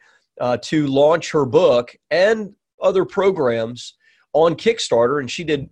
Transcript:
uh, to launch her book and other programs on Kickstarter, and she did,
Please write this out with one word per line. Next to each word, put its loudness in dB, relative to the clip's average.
uh, -4
to -2
launch 2
her 0
book 2
and 0
other 0
programs -2
on 4
Kickstarter, 0
and -8
she -10
did, -4